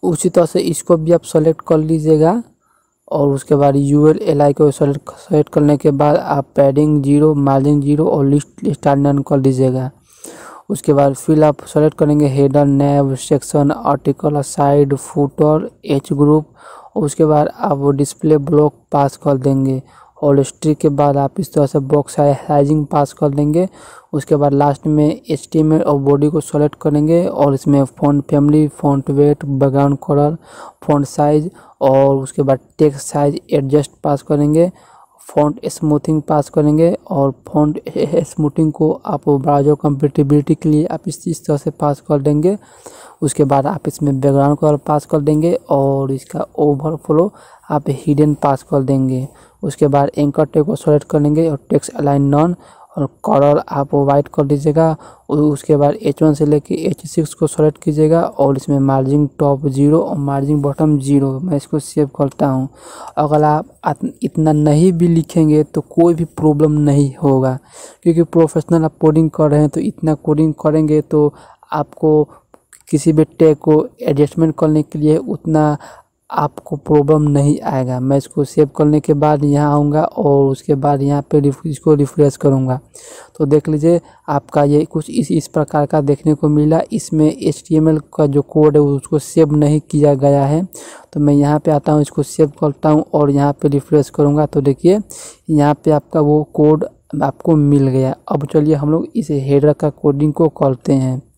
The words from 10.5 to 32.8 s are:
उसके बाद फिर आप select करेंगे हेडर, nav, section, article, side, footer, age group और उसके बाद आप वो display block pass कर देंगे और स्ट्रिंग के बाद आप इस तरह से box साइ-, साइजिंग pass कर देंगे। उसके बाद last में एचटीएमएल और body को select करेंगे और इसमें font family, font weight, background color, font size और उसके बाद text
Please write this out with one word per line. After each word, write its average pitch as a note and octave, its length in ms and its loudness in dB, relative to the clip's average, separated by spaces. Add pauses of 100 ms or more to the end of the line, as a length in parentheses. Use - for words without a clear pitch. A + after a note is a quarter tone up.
उसके - 240 -2
बाद C#3 220 2
फिर D3+ 280 0
आप D3+ 220 0
select D3+ 320 0
करेंगे D3 320 2
हेडर, C#3 380 2
nav, C#3 500 0
section, C#3+ 560 -2
article, D3 720 -2
side, C#3+ 520 0
footer, D3+ 760 -2 (160)
age C#3 280 -4
group D3 400 0 (420)
और - 80 -2
उसके D3+ 220 -2
बाद D3+ 240 2
आप G3+ 280 -4
वो C#3 140 0
display C#3+ 480 0
block D3 340 0 (180)
pass C#3 260 0
कर C#3+ 200 -2
देंगे C3+ 440 -2 (360)
और C#3 260 2
स्ट्रिंग D3+ 320 -4
के D#3 160 0
बाद C#3+ 260 0
आप C#3 220 -4
इस D#3+ 140 -8
तरह D3 120 2
से D3 160 -2
box C#3 340 -2
साइ-, C#3+ 220 2
साइजिंग D3 500 0
pass D3 260 -2
कर D3+ 160 -2
देंगे। D3 380 -2 (460)
उसके D3+ 220 -2
बाद C#3+ 180 2
last C#3+ 340 0
में D3+ 340 0
एचटीएमएल D#3 600 -2
और D3 180 0
body C#3+ 300 2
को D#3 120 -2
select D3 400 -2
करेंगे D#3 440 0
और C#3+ 280 0
इसमें C#3 320 0
font C#3+ 400 -2
family, D3 440 2
font C#3 420 -4
weight, D3 340 0
background C#3 560 0
color, D3 360 -2 (460)
font C#3+ 240 0
size D3+ 420 -2 (320)
और C3+ 340 4
उसके C3+ 260 -6
बाद C3+ 180 0 (180)
text C#3+ 300 0